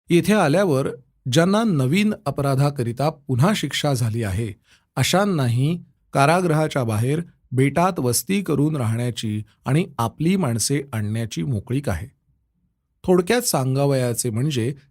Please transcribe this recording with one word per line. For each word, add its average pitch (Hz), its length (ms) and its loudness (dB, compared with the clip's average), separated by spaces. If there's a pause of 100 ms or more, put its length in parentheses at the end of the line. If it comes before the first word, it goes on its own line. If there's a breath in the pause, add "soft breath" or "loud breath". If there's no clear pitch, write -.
येथे 170 240 4
आल्यावर 160 540 2 (440)
ज्यांना 185 320 4
नवीन 185 500 2 (120)
अपराधाकरिता 139 840 0
पुन्हा 147 460 0
शिक्षा - 380 -2
झाली 117 300 -2
आहे, 104 280 -4 (440 soft breath)
अशांनाही 147 800 0 (360)
कारागृहाच्या 156 720 2
बाहेर 117 380 -2 (300 loud breath)
बेटात 143 480 2
वस्ती 139 420 0
करून 156 340 0
राहण्याची 113 680 -4 (220 soft breath)
आणि 147 200 2 (120)
आपली 147 380 -2
माणसे 139 460 0 (120)
आणण्याची 110 500 -4
मोकळीक 135 460 -4
आहे. 87 180 -4 (960)
थोडक्यात 185 380 2
सांगावयाचे 131 880 0
म्हणजे 123 440 -2 (180 loud breath)